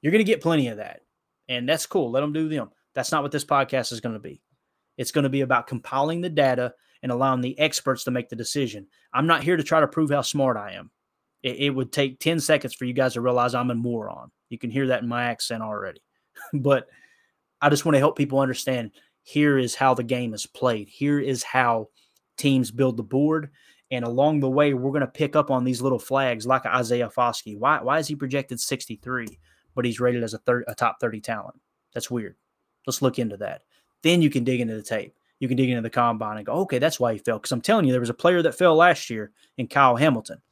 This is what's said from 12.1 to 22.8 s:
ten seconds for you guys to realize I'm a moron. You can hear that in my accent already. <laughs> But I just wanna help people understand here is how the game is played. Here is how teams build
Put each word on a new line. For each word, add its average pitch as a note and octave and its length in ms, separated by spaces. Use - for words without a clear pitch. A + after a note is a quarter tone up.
ten D#3+ 220
seconds C#3+ 340
for B2+ 120
you B2 60
guys B2+ 220
to A#2+ 60
realize B2 340
I'm B2 160
a A#2+ 40
moron. A#2 560
You A2+ 80
can A#2+ 120
hear C3 180
that B2 140
in A#2+ 60
my A#2+ 160
accent A#2 380
already. G#2 400
<laughs> - 260
But C#3 360
I D3 80
just D3 140
wanna D3+ 140
help D3 200
people C3+ 220
understand B2+ 500
here D3 360
is B2 180
how C3 180
the B2 80
game A#2+ 320
is G2+ 100
played. A2 440
Here C#3+ 320
is C3 240
how A#2+ 440
teams C3 360
build B2+ 240